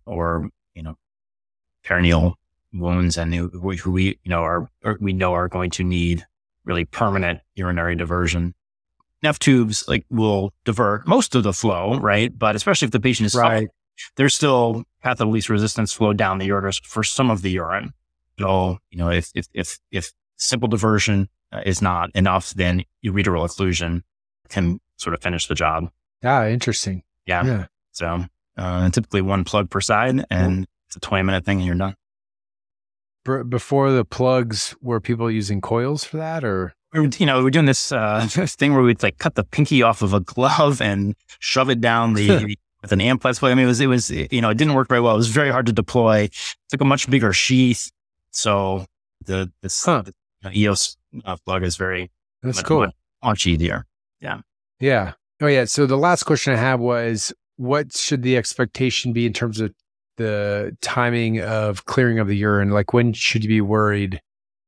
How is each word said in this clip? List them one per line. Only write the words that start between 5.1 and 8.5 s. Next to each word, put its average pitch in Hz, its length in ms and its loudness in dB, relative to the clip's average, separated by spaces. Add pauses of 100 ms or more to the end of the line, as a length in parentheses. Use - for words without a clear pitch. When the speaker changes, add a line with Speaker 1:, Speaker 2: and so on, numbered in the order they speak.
Speaker 1:
know 92 200 0
are 87 160 -2
going 90 220 -4
to 92 140 -4
need 87 420 0 (380)
really 85 200 -4
permanent 95 540 -2 (160)
urinary 87 400 -4
diversion. 87 580 -2 (680)